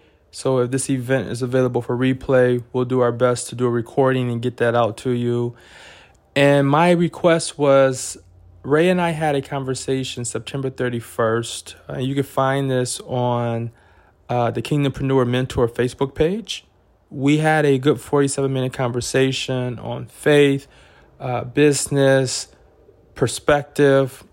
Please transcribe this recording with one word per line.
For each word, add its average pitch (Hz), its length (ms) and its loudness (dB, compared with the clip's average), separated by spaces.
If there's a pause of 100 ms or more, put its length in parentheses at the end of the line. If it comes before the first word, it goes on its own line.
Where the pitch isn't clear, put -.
(300)
So 131 280 -2
if 123 120 0
this 131 200 -4
event 127 380 -2
is 113 140 -8
available 123 400 0
for 123 140 -4
replay, 127 680 2 (100)
we'll 127 120 -2
do 127 160 0
our 120 100 2
best 120 380 0
to 127 80 -12
do 123 100 0
a 120 40 0
recording 127 600 0
and 117 100 -4
get 120 180 -4
that 117 180 2
out 113 220 0
to 131 120 -4
you. 120 460 -2 (800)
And 143 320 4
my 160 220 4
request 165 680 0
was, 135 580 2 (460)
Ray 151 280 2
and 180 100 0
I 170 100 0
had 156 240 -2
a 139 80 -2
conversation 131 840 -6
September 135 440 -8
thirty-first. 117 1080 -4 (120)
Uh, - 100 -10
you 135 160 -4
can 139 100 0
find 135 460 -2
this 127 300 -2
on, 120 720 -2 (580)
uh, 120 220 0
the 110 120 -4
Kingdompreneur 135 640 0
Mentor 123 420 0
Facebook 123 460 -4
page. 185 500 -2 (440)
We 147 300 2
had 156 260 2
a 139 140 4
good 127 220 0
forty-seven 139 520 0
minute 127 220 -4
conversation 127 1040 -2
on 120 280 -10
faith, 143 600 2 (520)
uh, 127 260 -6
business, 135 1040 2 (680)
perspective. 139 1160 2